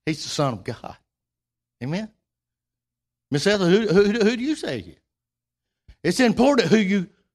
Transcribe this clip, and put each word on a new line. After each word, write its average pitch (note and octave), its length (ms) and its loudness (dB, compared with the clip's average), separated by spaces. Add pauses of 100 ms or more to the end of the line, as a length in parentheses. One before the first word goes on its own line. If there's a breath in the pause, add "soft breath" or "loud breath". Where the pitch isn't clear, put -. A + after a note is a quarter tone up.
He's D#3+ 160 -6
the - 80 -12
Son C#3 240 -2
of - 100 -14
God. - 320 -12 (840)
Amen? F3+ 260 -6 (1200)
Miss C#3+ 140 -2
Heather, G3 240 2
who, G#3 180 2
who, F#3+ 180 4
who A3 320 2
do A3+ 60 -8
you D4 140 -4
say - 240 -8
he E2+ 120 -16
is? - 40 -20 (1080)
It's F3 180 -2
important A#3+ 480 2
who G#3 100 4
you, F#3+ 300 0 (260)